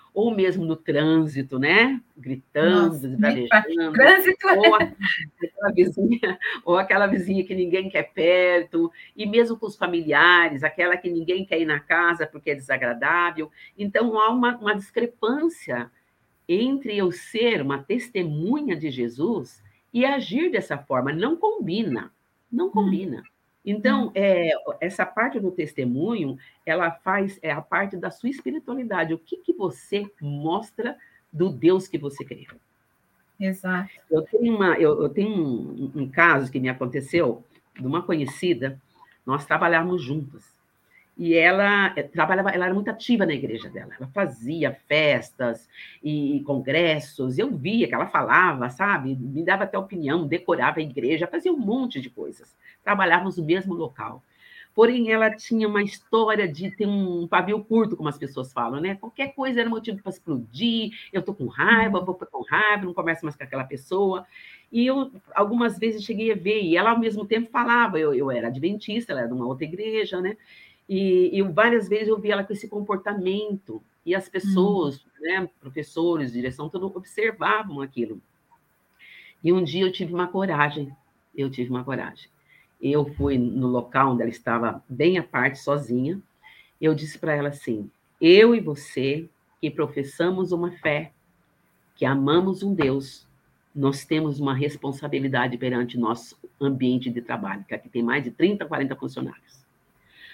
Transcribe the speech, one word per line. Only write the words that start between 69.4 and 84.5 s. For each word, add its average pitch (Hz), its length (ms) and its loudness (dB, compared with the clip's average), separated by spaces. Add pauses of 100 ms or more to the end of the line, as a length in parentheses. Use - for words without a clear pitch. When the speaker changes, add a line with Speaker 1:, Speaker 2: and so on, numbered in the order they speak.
Speaker 1:
outra 135 200 -6
igreja, 190 560 -4
né? 202 160 -4 (560)
E, 185 360 4 (100)
e - 20 4
várias 208 460 2
vezes 214 220 0
eu 214 100 2
vi 208 120 -2
ela 202 120 0
com 196 80 -10
esse 208 160 -8
comportamento, 202 1120 -6 (240)
e 170 80 0
as 190 140 -4
Speaker 2:
Hum. - 40 -20
Speaker 1:
pessoas, 185 760 2 (160)
né, 175 280 -4 (120)
professores, 147 720 -4
direção, 127 340 -6
tudo 185 200 -6
observavam 196 920 -4
aquilo. 117 420 -6 (1200)
E 165 100 4
um 185 100 2
dia 170 220 -2
eu 185 60 0
tive 175 220 -6
uma 175 140 -2
coragem, 151 640 -2 (420)
eu 139 140 -2
tive 123 200 -6
uma 127 160 -4
coragem. 120 440 -10 (520)
Eu 143 320 2
fui 139 240 0
no 123 300 0
local 127 440 2
onde 117 120 2
ela 117 80 -2
estava, 117 580 -2